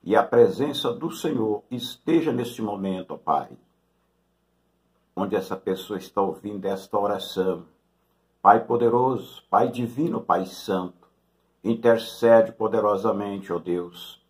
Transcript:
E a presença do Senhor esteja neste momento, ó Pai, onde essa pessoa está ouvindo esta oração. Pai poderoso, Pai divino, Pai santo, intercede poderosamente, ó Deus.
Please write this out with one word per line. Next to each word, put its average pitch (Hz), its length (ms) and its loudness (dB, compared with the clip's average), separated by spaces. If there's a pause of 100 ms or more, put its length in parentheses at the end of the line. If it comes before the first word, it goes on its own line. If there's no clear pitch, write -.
E 104 120 2
a 120 60 6
presença 127 680 4
do - 180 -6
Senhor 110 600 -2
esteja 151 600 -2
neste 120 280 -6
momento, 95 540 -6
ó - 20 -14
Pai, 73 340 -4 (1600)
onde 98 220 -2
essa 98 200 -4
pessoa 95 400 -6
está - 240 -6
ouvindo 98 440 -4
esta 98 340 -4
oração. 92 680 -2 (760)
Pai - 240 6
poderoso, 120 840 0
Pai 101 200 2
divino, 127 520 -4
Pai - 240 0
santo, - 640 -6 (540)
intercede 113 880 4
poderosamente, 101 1000 -2
ó 87 80 -4
Deus. 87 680 -8